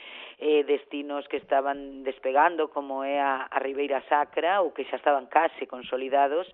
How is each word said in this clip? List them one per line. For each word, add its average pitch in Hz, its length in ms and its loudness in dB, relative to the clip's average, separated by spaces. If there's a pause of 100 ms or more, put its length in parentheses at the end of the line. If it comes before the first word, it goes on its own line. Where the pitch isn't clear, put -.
(380)
eh, 151 240 4
destinos 143 640 -4
que 139 140 -4
estaban 139 640 -2
despegando, 147 640 2
como 139 320 -6
é 139 160 -2
a, 135 300 0
a 143 100 -4
Ribeira 135 480 -2
Sacra, 160 560 2
ou 156 80 0
que - 160 -8
xa 127 140 -6
estaban 139 260 2
case 156 400 0
consolidados, 135 880 0